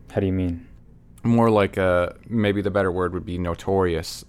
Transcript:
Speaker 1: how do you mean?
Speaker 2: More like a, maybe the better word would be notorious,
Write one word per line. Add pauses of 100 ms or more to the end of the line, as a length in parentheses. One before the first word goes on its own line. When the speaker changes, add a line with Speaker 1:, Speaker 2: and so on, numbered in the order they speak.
(120)
Speaker 1:
how
do
you
mean? (580)
Speaker 2:
More
like
a, (140)
maybe
the
better
word
would
be
notorious,